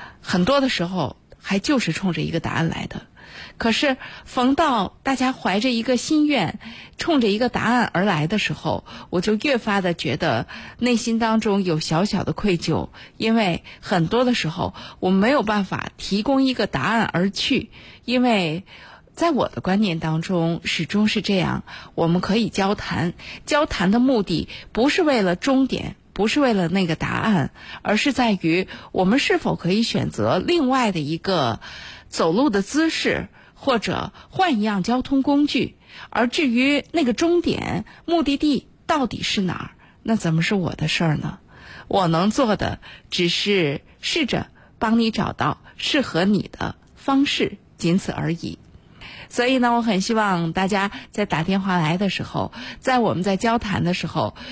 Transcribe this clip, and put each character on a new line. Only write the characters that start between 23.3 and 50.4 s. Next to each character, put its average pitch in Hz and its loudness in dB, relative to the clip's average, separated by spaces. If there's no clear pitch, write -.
交 294 2
谈 190 0
的 214 4
目 247 4
的 165 -2
不 233 2
是 302 2
为 269 4
了 180 2
终 269 2
点， - -6
不 202 2
是 269 2
为 254 4
了 185 2
那 185 0
个 160 -2
答 - -4
案， 170 0
而 202 2
是 277 2
在 233 2
于 180 0
我 185 2
们 220 4
是 - 2
否 175 -2
可 170 -2
以 214 2
选 - -2
择 117 0
另 330 0
外 247 2
的 175 -4
一 151 -2
个 151 0
走 170 2
路 262 4
的 202 2
姿 311 0
势， - -2
或 247 0
者 - -4
换 339 2
一 - 0
样 208 0
交 247 0
通 269 0
工 285 4
具。 - -2
而 240 2
至 294 0
于 262 2
那 330 2
个 240 2
终 339 2
点、 - -4
目 330 2
的 277 0
地 285 0
到 294 0
底 - -10
是 - -2
哪 180 -2
儿， - -10
那 220 0
怎 170 0
么 160 2
是 190 0
我 180 -2
的 156 -4
事 - -2
儿 156 2
呢？ - -8
我 185 2
能 165 2
做 220 2
的 - -4
只 175 0
是 170 0
试 330 -2
着 - -4
帮 226 2
你 226 2
找 - -2
到 - -2
适 - 0
合 180 0
你 202 2
的 - -8
方 277 2
式， - -2
仅 170 2
此 - -4
而 147 -2
已。 - -8
所 247 0
以 262 4
呢， 240 4
我 233 2
很 214 2
希 226 -2
望 190 2